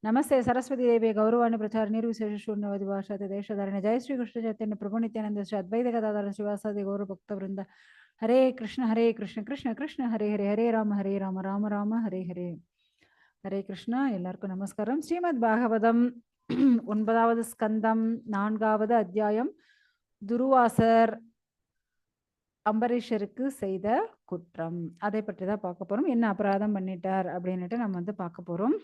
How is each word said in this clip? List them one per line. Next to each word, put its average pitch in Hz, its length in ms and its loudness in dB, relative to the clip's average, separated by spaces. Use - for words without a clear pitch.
नमस्ते 247 380 4
सरस्वती 247 420 0
देवे 226 280 4
गौरवाणी 226 440 4
प्रचार 214 320 -2
निर्विशेष 220 560 -2
शून्यवादी 202 400 -4
भाषा 196 320 -4
ते 196 120 -6
देश 196 240 -6
धारण। 196 280 -2
जय 220 200 2
श्री 269 160 -6
कृष्ण 233 260 -4
चैतन्य 214 320 -4
प्रभु 208 240 -4
नित्यानंद 214 440 -4
श्री 202 160 -4
अद्वैत 214 280 -2
गदाधर 214 460 0
श्रीवासादि 208 500 -4
गौर 202 220 -2
भक्त 190 280 -10
वृंद। 190 320 -6
हरे 254 300 4
कृष्ण 254 300 -6
हरे 226 300 4
कृष्ण 208 300 -8
कृष्ण 254 320 -6
कृष्ण 269 380 -4
हरे 208 200 0
हरे, 202 160 0
हरे 226 220 2
राम 220 220 2
हरे 196 260 0
राम, 190 220 -4
राम 196 260 -2
राम 208 280 0
हरे 185 200 -4
हरे। 175 260 -6
हरे 196 180 -4
कृष्ण, 226 500 -4
एल्लार्कु 185 340 -6
नमस्कारम। 196 540 -4
श्रीमद् 339 400 -2
भागवतम 226 680 4
<clears throat> 247 360 6
ஒன்பதாவது 226 600 2
ஸ்கந்தம், 220 580 0
நான்காவது 214 680 2
அத்தியாயம், 214 560 2
துருவாசர் 226 880 6
அம்பரீஷருக்கு 226 840 -2
செய்த 190 340 -6
குற்றம். 170 540 -8
அதை 208 240 -4
பற்றி 190 240 -8
தான் 208 140 -4
பார்க்க 180 280 -8
போறோம். 254 200 0
என்ன 233 200 2
அபராதம் 196 480 0
பண்ணிட்டார் 190 520 -2
அப்படின்னுட்டு 185 480 -4
நம்ம 214 200 -2
வந்து 180 180 -6
பார்க்க 175 340 -10
போறோம். 196 360 0